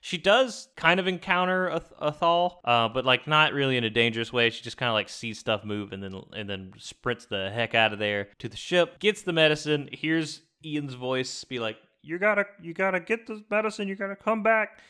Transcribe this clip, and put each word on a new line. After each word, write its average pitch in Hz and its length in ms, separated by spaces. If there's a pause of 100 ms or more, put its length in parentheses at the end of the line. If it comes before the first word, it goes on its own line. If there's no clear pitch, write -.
She - 160
does 214 580
kind 170 240
of 185 80
encounter 185 600
a, 170 140 (180)
a 151 120
Thal, 175 520
uh, 117 260
but, 123 160
like, 127 220
not 151 260
really 139 240
in 120 60
a 113 60
dangerous 113 420
way. 117 180
She - 140
just - 140
kinda, 120 160
like, 104 160
sees 113 300
stuff 107 240
move 104 280
and 98 120
then, 95 180 (120)
and 101 160
then 95 280
sprints - 480
the 98 240
heck 113 260
out 110 180
of 104 60
there 104 300 (100)
to 120 100
the - 80
ship, 170 420
gets 208 240
the 185 100
medicine, 151 580
hears 156 500 (220)
Ian's 147 300
voice 127 500
be 127 160
like, 110 180 (240)
You 160 180
gotta, 202 260 (160)
you 165 120
gotta 190 260
get 220 280
the 214 220
medicine, 208 380
you 190 80
gotta 196 200
come 214 280
back. 220 360 (100)